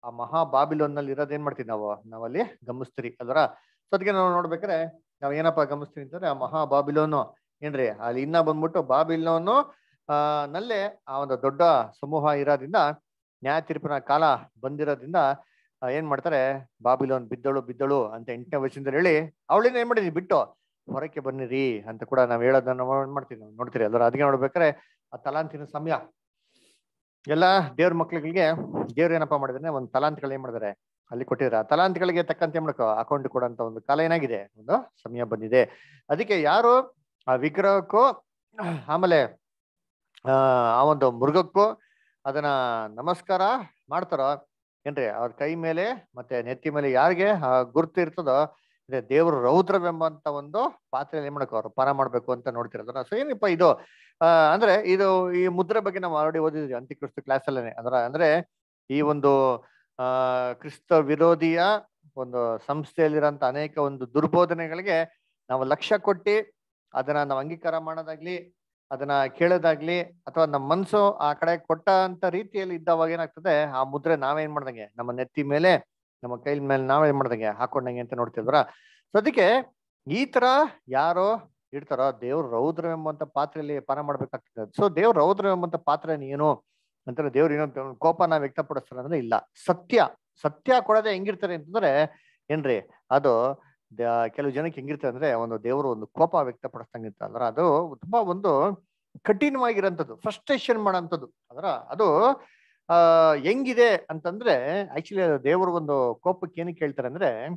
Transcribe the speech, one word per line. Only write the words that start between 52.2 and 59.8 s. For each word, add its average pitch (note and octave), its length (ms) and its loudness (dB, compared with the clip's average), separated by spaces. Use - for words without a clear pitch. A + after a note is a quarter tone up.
ಅಂತ B2 160 -4
ನೋಡ್ತಿರೋದನ್ನ. A#2 500 -8
So G3 220 -4
ಏನಪ್ಪ C4+ 240 -4
ಇದು, E3+ 300 4
ಆ, E3 40 4
ಅಂದ್ರೆ G3+ 380 4
ಇದು F#3+ 400 2
ಈ F3+ 160 2
ಮುದ್ರೆ F#3 320 0
ಬಗ್ಗೆ G3 200 -4
ನಾವು F3 160 -4
already D#3 240 0
ಓದಿದ್ವಿ D3+ 340 -2
ಅಂತ್ಯಕ್ರಿಸ್ತು B2+ 480 -10
ಕ್ಲಾಸ್ C3+ 260 -2
ಅಲ್ಲೇನೆ. B2+ 220 -4
ಅದರ A#2 240 -6
ಅಂದ್ರೆ D3+ 600 2
ಈ C#3+ 120 0
ಒಂದು, C#3 560 2